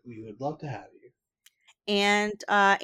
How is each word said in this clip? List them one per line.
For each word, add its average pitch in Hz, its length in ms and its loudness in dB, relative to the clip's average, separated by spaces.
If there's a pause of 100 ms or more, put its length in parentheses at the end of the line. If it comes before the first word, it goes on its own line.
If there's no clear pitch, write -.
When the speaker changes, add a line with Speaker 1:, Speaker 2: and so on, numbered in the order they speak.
Speaker 1:
we 113 160 -16
would 110 180 -16
love 147 200 -8
to 156 80 -10
have 120 200 -12 (140)
you. - 80 -20 (800)
Speaker 2:
And, 208 460 2 (140)
uh, 196 360 4